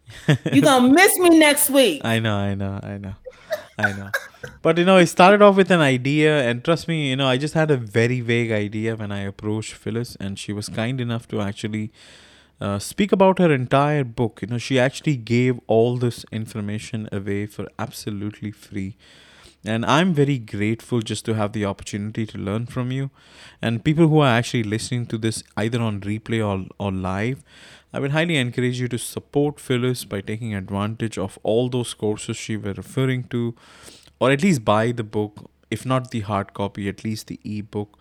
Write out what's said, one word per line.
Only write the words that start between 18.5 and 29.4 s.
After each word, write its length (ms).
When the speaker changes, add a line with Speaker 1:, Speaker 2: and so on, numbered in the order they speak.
Speaker 1:
free. 460
And 200
I'm 280
very 260
grateful 640
just 240
to 80
have 180
the 140
opportunity 600
to 120
learn 280
from 260
you. 180
And 220
people 240
who 120
are 180
actually 260
listening 440
to 100
this 260
either 240
on 180
replay 460
or, 200
or 160
live, 500
I 80
would 120
highly 260
encourage 420
you 80
to 100
support 600